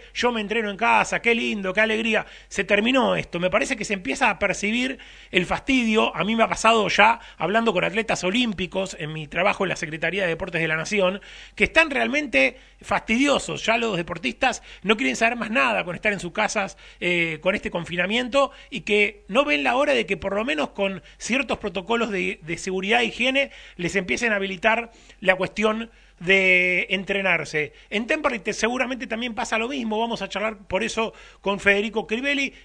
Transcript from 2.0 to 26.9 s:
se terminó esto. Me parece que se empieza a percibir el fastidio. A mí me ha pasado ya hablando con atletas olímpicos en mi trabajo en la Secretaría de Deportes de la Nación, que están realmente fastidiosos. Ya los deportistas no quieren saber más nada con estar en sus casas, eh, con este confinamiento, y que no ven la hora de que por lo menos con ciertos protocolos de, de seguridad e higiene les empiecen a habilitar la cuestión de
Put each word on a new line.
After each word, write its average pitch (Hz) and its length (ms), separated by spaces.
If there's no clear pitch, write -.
se - 160
terminó 214 540
esto. 160 200
Me 180 120
parece 240 260
que 208 80
se 202 120
empieza 247 340
a 190 100
percibir 226 580
el 185 160
fastidio. 220 680
A 160 80
mí 220 140
me 220 60
ha 208 40
pasado 220 400
ya 214 320
hablando 214 360
con 170 100
atletas 180 400
olímpicos 190 720
en 156 140
mi 156 160
trabajo 165 140
en 190 280
la 147 60
Secretaría 165 460
de 180 80
Deportes 170 320
de 165 60
la 160 80
Nación, 185 440
que - 80
están 320 260
realmente 269 720
fastidiosos. 220 840
Ya 226 140
los 220 180
deportistas 175 640
no 208 120
quieren 262 200
saber 226 200
más 220 140
nada 226 340
con 170 120
estar 214 180
en 185 60
sus 170 120
casas, 196 460
eh, 170 420
con 190 140
este 208 160
confinamiento, 196 800
y - 120
que 208 480
no 233 140
ven 285 200
la 254 140
hora 285 160
de 233 120
que 196 100
por 190 200
lo 214 100
menos 294 240
con 196 320
ciertos 254 400
protocolos 208 540
de, 185 320
de 160 160
seguridad 190 420
e 233 40
higiene 262 440
les 175 180
empiecen 220 360
a 208 40
habilitar 202 560
la 185 120
cuestión 220 560
de 180 720